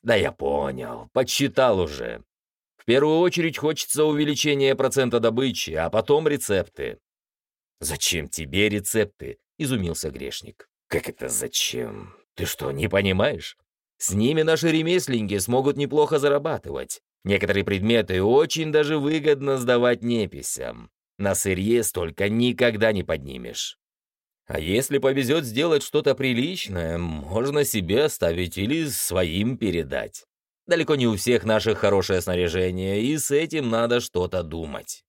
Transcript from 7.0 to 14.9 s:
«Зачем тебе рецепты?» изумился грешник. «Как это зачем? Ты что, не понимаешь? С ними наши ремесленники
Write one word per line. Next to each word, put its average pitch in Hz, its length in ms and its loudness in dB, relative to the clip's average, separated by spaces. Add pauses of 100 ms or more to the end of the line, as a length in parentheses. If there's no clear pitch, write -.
«Зачем 76 480 -4
тебе 85 400 0
рецепты?» 101 680 -2 (180)
изумился 95 520 -4
грешник. - 600 -12 (180)
«Как - 220 -4
это - 200 -10
зачем? 58 840 -6 (200)
Ты 87 100 -4
что, - 260 -6
не 71 160 -2
понимаешь? 98 680 0 (400)
С - 160 -4
ними 131 280 2
наши 160 300 2
ремесленники 143 680 0